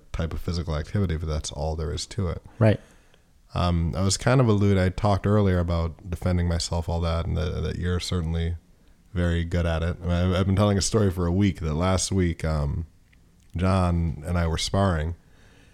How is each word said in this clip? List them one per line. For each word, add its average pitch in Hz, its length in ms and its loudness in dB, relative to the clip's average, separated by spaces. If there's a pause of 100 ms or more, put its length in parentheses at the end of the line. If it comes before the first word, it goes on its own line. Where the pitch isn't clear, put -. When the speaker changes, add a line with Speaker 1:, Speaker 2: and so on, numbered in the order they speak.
(120)
Speaker 1:
type 82 220 -4
of 76 80 -6
physical 85 340 -4
activity, 85 400 -2
but 80 120 -4
that's 73 240 -4
all 78 240 -4
there 78 180 -4
is 80 140 -6
to 98 200 -4
it. - 140 -6 (160)
Speaker 2:
Right. 110 220 4 (760)
Speaker 1:
Um, 85 420 0
I 87 60 -2
was 95 160 0
kind 127 240 2
of 120 60 4
allude-, 101 320 4
I 92 100 4
talked 98 380 0
earlier 98 320 4
about 85 500 -2
defending 87 380 0
myself, 85 420 -2
all 85 120 0
that, 82 240 0
and 82 120 -2
that, 80 240 -2
that 78 160 -4
you're 90 220 -2
certainly 85 560 -2 (580)
very 85 320 0
good 85 220 0
at 80 160 0
it. 85 200 -2
I - 40 -4
mean, 87 40 0
I've, 87 300 2
I've 95 60 2
been 98 80 2
telling 101 240 4
a - 20 0
story 101 300 2
for 87 160 -2
a 85 40 0
week 95 300 2
that 78 140 -2
last 90 360 0
week, 90 320 0
um, 76 440 -2 (680)
John 85 680 0
and 87 140 -2
I 85 80 2
were 82 100 0
sparring. 85 560 0 (600)